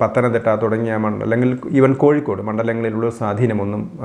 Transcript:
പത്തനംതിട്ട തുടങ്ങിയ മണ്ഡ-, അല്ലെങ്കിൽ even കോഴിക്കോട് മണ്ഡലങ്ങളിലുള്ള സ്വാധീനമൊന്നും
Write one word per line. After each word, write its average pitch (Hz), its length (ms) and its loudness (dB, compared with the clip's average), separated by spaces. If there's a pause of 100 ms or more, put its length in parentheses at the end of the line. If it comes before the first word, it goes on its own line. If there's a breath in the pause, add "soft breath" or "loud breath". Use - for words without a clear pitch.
പത്തനംതിട്ട 113 540 2
തുടങ്ങിയ 110 400 0
മണ്ഡ-, 104 280 -2
അല്ലെങ്കിൽ 123 360 0 (180)
even 131 160 6
കോഴിക്കോട് 147 480 2
മണ്ഡലങ്ങളിലുള്ള 113 680 -2
സ്വാധീനമൊന്നും 107 960 -2